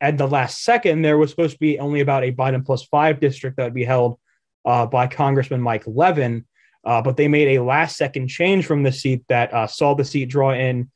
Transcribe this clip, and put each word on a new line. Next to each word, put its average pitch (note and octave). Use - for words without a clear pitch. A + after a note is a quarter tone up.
at C#3+
the C#3
last C3+
second, G#3+
there D3+
was D3+
supposed D#3+
to -
be D3+
only C#3+
about C3+
a B2+
Biden C3
plus C3
five D3+
district C3+
that B2+
would A#2+
be B2
held, A#2+
uh, A#2+
by B2+
Congressman C3+
Mike A#2
Levin. B2
Uh, A2+
but B2+
they D3
made D3
a B2
last D3
second C3+
change F#3
from D3
the C3+
seat C3
that, A#2+
uh, A2+
saw C#3+
the C#3
seat C3+
draw C3+
in B2+